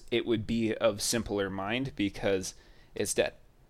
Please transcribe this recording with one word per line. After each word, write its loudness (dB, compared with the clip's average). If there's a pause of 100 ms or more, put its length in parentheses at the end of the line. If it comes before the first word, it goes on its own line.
(120)
it 2
would 0
be 2
of 2
simpler 0
mind -2
because 0 (400)
it's -2
dead. 2 (360)